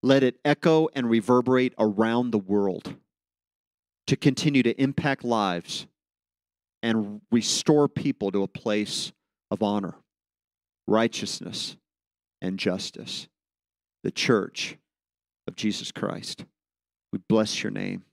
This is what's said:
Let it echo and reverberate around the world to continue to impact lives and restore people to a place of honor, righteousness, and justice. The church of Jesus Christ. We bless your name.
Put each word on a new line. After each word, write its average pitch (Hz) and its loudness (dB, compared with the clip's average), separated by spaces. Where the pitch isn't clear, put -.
Let 135 6
it 127 0
echo 160 4
and 123 -2
reverberate 123 4
around 113 2
the 110 0
world 98 -2
to - 2
continue 139 2
to 117 0
impact 135 -2
lives 101 -2
and 107 -2
restore 143 2
people 110 -4
to 98 -2
a 95 -4
place - -4
of 107 -2
honor, 101 -2
righteousness, - -2
and 95 -6
justice. - -6
The 90 -2
church - -2
of 92 -12
Jesus - -4
Christ. - -8
We 98 -6
bless 110 2
your 107 -4
name. 98 -8